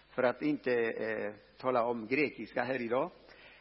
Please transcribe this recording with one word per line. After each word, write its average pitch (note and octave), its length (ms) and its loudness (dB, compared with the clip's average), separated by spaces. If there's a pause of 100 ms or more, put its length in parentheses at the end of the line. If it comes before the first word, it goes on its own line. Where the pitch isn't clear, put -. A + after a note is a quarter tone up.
(100)
för B2+ 120 -2
att B2 200 2
inte, D3 300 0
eh, A2 640 0 (240)
tala B2+ 260 2
om A#2 220 -2
grekiska B2 580 -2
här B2+ 180 -2
idag. B2+ 280 0 (500)